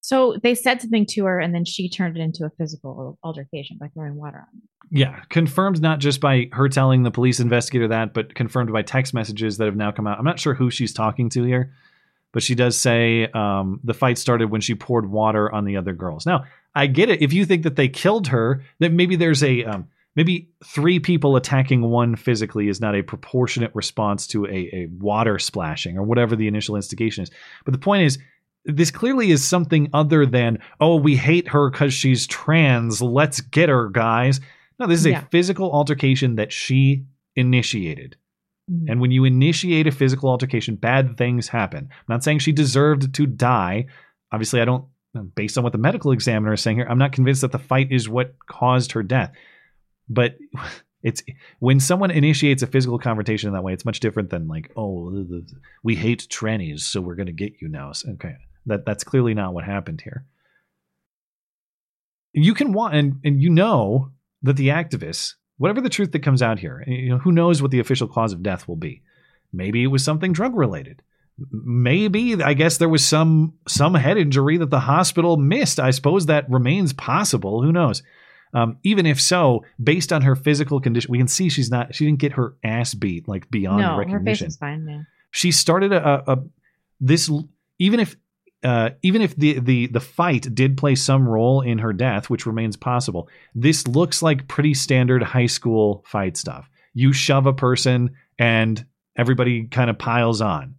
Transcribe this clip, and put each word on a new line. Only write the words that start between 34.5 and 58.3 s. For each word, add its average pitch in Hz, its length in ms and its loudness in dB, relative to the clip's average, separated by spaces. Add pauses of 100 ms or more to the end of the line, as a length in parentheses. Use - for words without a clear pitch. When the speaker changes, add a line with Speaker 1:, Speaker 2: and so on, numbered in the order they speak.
Speaker 2:
No, 247 80 -4
this 170 140 2
is 185 60 4
a 151 60 6
Speaker 1:
Yeah. 139 180 -2
Speaker 2:
physical 180 420 0
altercation 135 640 0
that 107 160 -4
she 135 540 0 (280)
initiated. 107 840 -2 (520)
Speaker 1:
Mm-hmm. 165 200 -4
Speaker 2:
And 120 100 0
when 127 120 2
you 131 120 4
initiate 156 640 2
a 156 40 2
physical 135 380 0
altercation, 123 480 -2
bad 123 400 0
things 123 320 -2
happen. 101 420 -6
I'm - 200 -20
not 117 140 -2
saying 151 160 2
she 156 120 0
deserved 139 640 2
to 147 120 2
die. 113 600 0 (440)
Obviously, 110 300 -2
I 117 60 2
don't, 127 180 -2 (500)
based 104 220 -6
on 123 80 0
what 123 80 -2
the 107 60 -2
medical 151 340 0
examiner 107 400 0
is 104 80 -2
saying 110 160 0
here, 120 140 -2
I'm 120 80 2
not 139 140 2
convinced 135 280 2
that 131 120 -2
the - 60 -4 (140)
fight 135 180 2
is 123 160 0
what 127 280 -4 (160)
caused 123 420 0
her 113 100 -2
death. 113 300 -2 (800)
But 123 240 0 (160)
<laughs> - 520 -16
it's, - 180 -4 (380)
when 131 180 4
someone 180 320 2
initiates 143 540 2
a - 20 -6
physical 127 320 0
confrontation 107 500 -4
in 98 60 -4
that 92 80 -4
way, 95 100 -4
it's 92 120 -8
much 113 160 -6
different 104 300 -4
than 82 180 -6
like, 78 280 -10
"Oh, 95 360 -8
the, 98 100 -8
the, 87 220 -10 (400)
we 113 100 0
hate 113 340 -2
trannies, 92 520 -6
so 98 200 -6
we're 87 140 -8
gonna 90 160 -8 (140)
get 104 160 -10
you 80 80 -10
now." 71 240 -12
So, - 220 -12
okay, 135 200 -14 (320)